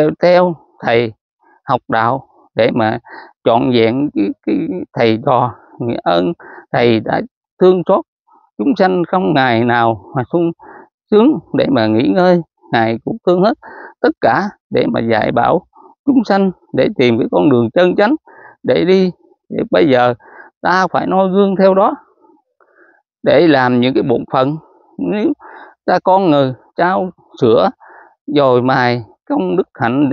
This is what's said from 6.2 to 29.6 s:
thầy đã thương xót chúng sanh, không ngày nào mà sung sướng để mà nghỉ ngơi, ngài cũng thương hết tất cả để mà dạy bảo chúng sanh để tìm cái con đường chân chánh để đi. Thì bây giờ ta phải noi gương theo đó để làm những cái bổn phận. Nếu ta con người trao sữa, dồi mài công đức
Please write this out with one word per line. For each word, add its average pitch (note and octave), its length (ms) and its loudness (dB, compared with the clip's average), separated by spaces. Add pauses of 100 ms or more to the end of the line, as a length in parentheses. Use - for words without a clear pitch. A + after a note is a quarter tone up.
thầy A#2+ 280 2
đã D#3 200 -4 (400)
thương F#3 280 4
xót G3+ 160 0 (540)
chúng G#3+ 180 -2
sanh, F#3 320 0
không F#3 260 -2
ngày B2 300 0
nào A#2 520 -2
mà B2+ 60 -4 (100)
sung E3+ 180 -2 (600)
sướng A3 280 4 (160)
để C3 160 2
mà A2 160 0
nghỉ A2 220 0
ngơi, F3+ 320 2 (320)
ngài A2+ 320 0
cũng - 120 -6 (100)
thương F3+ 160 0
hết A3+ 120 0 (460)
tất B3+ 100 0 (100)
cả D#3 280 0 (220)
để C3 220 0
mà B2 80 -2
dạy A2+ 320 -2
bảo B2+ 340 0 (400)
chúng B3 180 2
sanh G3 260 0 (240)
để C3 140 0 (100)
tìm B2 200 2
cái C3 120 -2
con F3 200 2
đường A#2+ 200 2
chân F3+ 260 0
chánh G#3+ 200 0 (460)
để D#3+ 220 0
đi. F#3 260 2 (400)
Thì A2+ 60 -10 (140)
bây F3+ 180 2
giờ B2 260 2 (480)
ta F3+ 300 0
phải C#3 140 0
noi F#3+ 240 0
gương G3 260 0
theo F#3+ 180 4
đó A3+ 200 2 (1300)
để C#3+ 240 4
làm B2+ 340 2
những B2+ 140 0
cái G3+ 80 0
bổn C3 300 -2
phận. C#3 240 0 (420)
Nếu G#3+ 340 -4 (540)
ta F3+ 180 0
con F#3+ 260 2
người C3+ 240 2 (220)
trao F#3 340 -2 (300)
sữa, D3+ 300 2 (560)
dồi C3 360 2
mài B2 400 0 (260)
công F#3 280 -4
đức - 180 -2